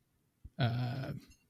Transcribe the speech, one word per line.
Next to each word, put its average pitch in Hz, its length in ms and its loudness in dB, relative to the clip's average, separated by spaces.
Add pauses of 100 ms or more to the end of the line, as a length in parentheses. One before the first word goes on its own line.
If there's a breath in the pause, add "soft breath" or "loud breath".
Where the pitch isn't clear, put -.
(580)
uh, 123 540 2 (380)